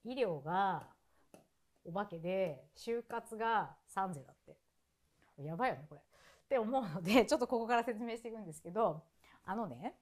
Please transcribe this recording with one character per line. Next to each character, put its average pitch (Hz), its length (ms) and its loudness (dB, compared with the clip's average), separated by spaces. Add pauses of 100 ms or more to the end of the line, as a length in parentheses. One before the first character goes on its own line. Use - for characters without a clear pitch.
医 247 120 -8
療 180 280 0
が 175 460 0 (960)
お 170 80 -10
化 202 140 -2
け 170 120 -12
で、 170 460 -2 (100)
就 233 320 -4
活 233 300 -8
が 220 400 0 (100)
三 190 280 -2
世 135 80 -10
だ - 100 -20
っ - 40 -20 (100)
て。 - 100 -20 (880)
や 160 140 -6
ば 247 100 2
い 240 40 2
よ 143 60 -4
ね、 147 120 -16
こ 147 60 -18
れ。 - 60 -20
っ - 40 -20 (440)
て 262 100 4
思 233 200 2
う 262 40 4
の 180 200 -4
で、 214 240 6
ち - 80 2
ょ - 20 4
っ - 20 0
と 240 80 2
こ 240 120 0
こ 226 80 0
か 240 100 2
ら 233 80 2
説 226 180 -4
明 233 140 -6
し 226 60 -14
て 233 80 -8
い - 20 -10
く 226 80 -10
ん 190 60 -10
で 160 60 -10
す - 100 -14
け 170 80 -10
ど、 175 340 2 (400)
あ 185 100 -4
の 220 120 -2
ね 156 360 -8